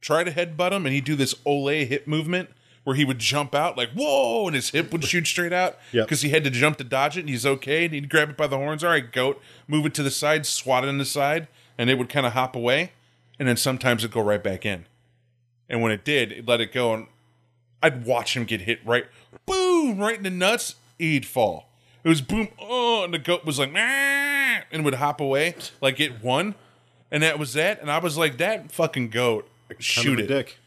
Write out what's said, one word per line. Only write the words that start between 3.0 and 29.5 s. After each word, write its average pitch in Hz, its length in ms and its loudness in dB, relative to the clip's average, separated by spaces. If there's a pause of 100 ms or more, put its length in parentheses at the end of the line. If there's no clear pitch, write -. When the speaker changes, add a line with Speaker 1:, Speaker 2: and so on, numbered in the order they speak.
Speaker 1:
would 131 140 -4
jump 131 360 -2
out 147 220 0
like, 120 160 -4
"Whoa," 240 540 0
and 165 80 -4
his 127 160 -2
hip - 220 -2
would 160 120 -2
shoot 165 220 0
straight 175 260 -2
out 180 260 0 (140)
Speaker 2:
Yep. 117 160 2
Speaker 1:
'cause 135 140 -2
he 147 80 0
had 156 140 4
to 135 60 2
jump 139 280 2
to 143 60 -8
dodge 135 320 0
it, 185 40 -4
and 156 80 -8
he's 123 180 -2
okay, 139 400 0
and 156 80 -4
he'd 143 160 -6
grab 151 200 4
it 143 60 -14
by 151 100 0
the 139 100 -2
horns. 147 280 -4
"All 175 60 4
right, 135 200 2
goat," 131 300 0 (260)
move 151 200 2
it 143 80 -2
to 151 80 -2
the 139 80 0
side, 147 360 0
swat 127 380 0
it 135 40 0
in 139 100 -2
the 139 60 -2
side, 143 440 0 (300)
and 120 120 2
it 131 80 6
would 123 100 -2
kinda 131 220 2
hop 127 240 -2
away, 131 380 0 (460)
and 135 100 0
then 120 80 4
sometimes 123 480 0
it'd 107 100 -6
go 117 60 0
right 104 220 2
back 95 240 -4
in. 92 180 -4 (840)
And 117 140 -2
when 113 100 2
it 101 120 -4
did, 135 280 0
it 113 140 -12
let 120 140 4
it 110 120 -2
go, 120 220 2
and 113 120 -8 (760)
I'd 131 220 2
watch 120 320 0
him 120 80 -2
get 104 180 -4
hit 110 220 -2
right, 120 220 2 (400)
boom, 349 520 2
right 214 180 -2
in 208 60 -12
the 190 80 -4
nuts, 185 460 0 (220)
he'd 160 280 0
fall. 95 380 0 (400)
It 165 40 2
was 160 140 6
boom, 208 260 0 (120)
oh, 233 440 0
and 175 80 -6
the 165 60 -2
goat 170 260 -2
was 147 140 -2
like, 139 180 0
"Ah," 277 840 0 (120)
and 160 120 -2
would 143 100 0
hop 143 260 -2
away, 147 360 0 (260)
like 135 180 0
it 123 220 -2
won, 147 320 0 (560)
and 151 120 0
that 156 160 2
was 139 140 -6
that. 170 300 0
And 147 80 -6
I 151 80 2
was 165 180 -2
like, 156 220 0
"That 202 340 -2
fucking 131 380 -2
goat, 113 360 0 (220)